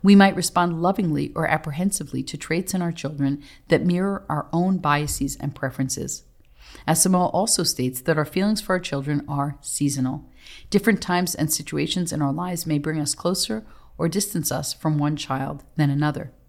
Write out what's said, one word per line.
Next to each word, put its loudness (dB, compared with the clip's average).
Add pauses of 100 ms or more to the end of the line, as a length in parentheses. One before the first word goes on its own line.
We 10
might 8
respond 0
lovingly 0
or 0
apprehensively -2
to -10
traits -4
in 0
our -2
children -4 (240)
that 4
mirror 0
our -2
own 2
biases 0
and -6
preferences. -4 (640)
Asamoah 4
also 2
states -2
that 2
our 2
feelings 0
for 0
our 2
children -2
are -2
seasonal. -2 (400)
Different 2
times 0
and 0
situations -2
in -2
our 0
lives -4
may 0
bring -2
us -2
closer -2 (320)
or 0
distance -2
us -4
from 0
one 0
child -6 (120)
than 4
another. -2 (180)